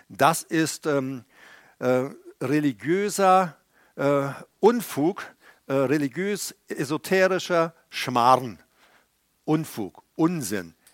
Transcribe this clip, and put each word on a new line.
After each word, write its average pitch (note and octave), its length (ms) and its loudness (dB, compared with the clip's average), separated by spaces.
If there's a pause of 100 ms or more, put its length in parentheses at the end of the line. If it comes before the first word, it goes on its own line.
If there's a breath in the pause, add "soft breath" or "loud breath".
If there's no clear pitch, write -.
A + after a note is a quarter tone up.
Das C#3+ 360 2
ist, - 420 -4
ähm, C3+ 400 -2 (540 loud breath)
äh, B2+ 260 0 (360)
religiöser, D#3+ 1160 0 (400 soft breath)
äh, C#3 320 0 (320)
Unfug, G3 640 2 (420 soft breath)
äh, C#3 60 -2
religiös-esoterischer E3 2000 -2 (160)
Schmarrn. B2 720 2 (840 soft breath)
Unfug, D3+ 580 -4 (140)
Unsinn. G#2+ 600 -2 (180 soft breath)